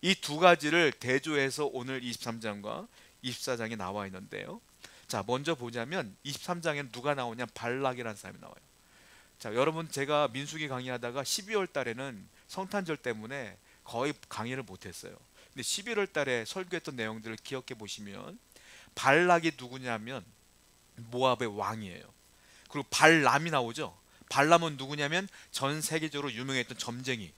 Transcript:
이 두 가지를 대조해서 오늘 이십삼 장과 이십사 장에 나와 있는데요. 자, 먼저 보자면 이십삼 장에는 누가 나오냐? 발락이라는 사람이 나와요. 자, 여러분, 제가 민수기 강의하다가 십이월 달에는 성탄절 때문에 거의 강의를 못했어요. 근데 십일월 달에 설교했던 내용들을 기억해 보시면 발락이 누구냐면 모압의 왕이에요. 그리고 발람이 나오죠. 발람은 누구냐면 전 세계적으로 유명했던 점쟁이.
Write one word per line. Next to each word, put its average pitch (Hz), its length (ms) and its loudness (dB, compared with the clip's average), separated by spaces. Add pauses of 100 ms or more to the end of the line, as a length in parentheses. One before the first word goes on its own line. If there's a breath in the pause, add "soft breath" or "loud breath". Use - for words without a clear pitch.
이 185 120 4
두 147 240 -4
가지를 165 540 6
대조해서 139 800 0
오늘 127 320 -6
이십삼 117 360 -6
장과 110 460 -6 (360 loud breath)
이십사 123 340 -4
장에 113 180 -4
나와 101 320 -6
있는데요. 98 540 -10 (480 loud breath)
자, 101 180 -2
먼저 139 280 0
보자면 123 680 -6
이십삼 175 380 -6
장에는 147 320 -4
누가 135 220 -2
나오냐? 123 400 -4
발락이라는 123 600 -2
사람이 98 240 -14
나와요. - 140 -18 (840 loud breath)
자, 110 140 -6
여러분, 156 360 2
제가 143 380 2
민수기 147 400 -6
강의하다가 127 560 -4
십이월 196 440 -2
달에는 120 600 -6 (200 soft breath)
성탄절 190 500 -4
때문에 113 580 -6 (280 soft breath)
거의 131 280 -2 (160)
강의를 127 360 -4
못했어요. 92 520 -14 (360 loud breath)
근데 131 100 -10
십일월 208 460 -2
달에 127 360 0
설교했던 175 520 -6
내용들을 110 460 -6
기억해 131 260 -8 (100)
보시면 104 600 -12 (560 loud breath)
발락이 165 640 6
누구냐면 123 680 -8 (720)
모압의 120 600 0
왕이에요. 104 480 -6 (640 loud breath)
그리고 143 220 -6
발람이 156 600 8
나오죠. 120 460 -2 (320 loud breath)
발람은 156 480 6
누구냐면 147 500 -2 (260 loud breath)
전 143 280 0
세계적으로 147 520 -2
유명했던 127 440 -2
점쟁이. 120 600 -4